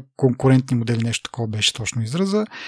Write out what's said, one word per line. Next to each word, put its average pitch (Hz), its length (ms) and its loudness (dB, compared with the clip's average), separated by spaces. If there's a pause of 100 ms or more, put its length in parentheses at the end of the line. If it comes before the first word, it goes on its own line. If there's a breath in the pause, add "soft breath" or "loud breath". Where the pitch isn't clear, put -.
(180)
конкурентни 131 600 4
модели, 113 260 0
нещо 113 200 -4
такова 117 240 -6
беше 107 260 -2
точно 113 280 -6
израза, 190 440 -2 (220 loud breath)